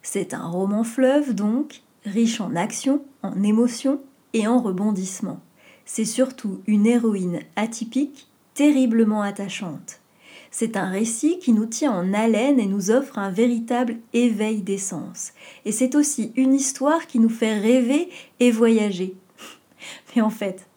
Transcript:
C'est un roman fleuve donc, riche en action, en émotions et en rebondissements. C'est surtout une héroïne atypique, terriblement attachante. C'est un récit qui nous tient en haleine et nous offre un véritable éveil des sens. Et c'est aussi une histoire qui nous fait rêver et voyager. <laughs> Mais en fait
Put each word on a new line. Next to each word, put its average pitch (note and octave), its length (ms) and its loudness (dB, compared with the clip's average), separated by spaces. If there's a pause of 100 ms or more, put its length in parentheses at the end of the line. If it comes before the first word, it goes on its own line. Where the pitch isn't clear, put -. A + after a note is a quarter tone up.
C'est - 320 -6
un F3 120 -10
roman G3 380 -2
fleuve C4 500 2
donc, G#3+ 460 -2 (240)
riche A3+ 380 0
en D3+ 140 -6
action, C4+ 460 -2 (200)
en F#3+ 200 -4
émotions A#3+ 560 2 (360)
et A3 120 0
en B3 140 4
rebondissements. F#3+ 800 -4 (460)
C'est - 180 -4
surtout A3 640 -4
une G#3+ 200 4
héroïne G#3+ 540 0 (160)
atypique, A#3 720 -6 (240)
terriblement A3+ 720 4
attachante. G3 760 -8 (500)
C'est A3+ 260 -4
un F#3 140 -4
récit A#3 480 -2
qui A#3 160 2
nous G#3+ 100 2
tient B3 280 -2
en F#3 200 0
haleine A3+ 480 2
et G3+ 60 0
nous G3 240 -2
offre B3+ 280 2
un G3 120 -4
véritable A#3 640 0 (160)
éveil A3 480 0
des F#3+ 160 -4
sens. - 560 -10 (320)
Et G#3+ 80 -4
c'est B3+ 220 0
aussi C#4+ 420 0
une C4 160 4
histoire C#4 540 0
qui - 120 -2
nous A3+ 120 6
fait A3 280 0
rêver B3+ 520 2 (300)
et B3 100 6
voyager. G#3+ 680 2 (460)
<laughs> - 520 -20
Mais A#3+ 60 2
en A3 80 2
fait G3 380 -6 (100)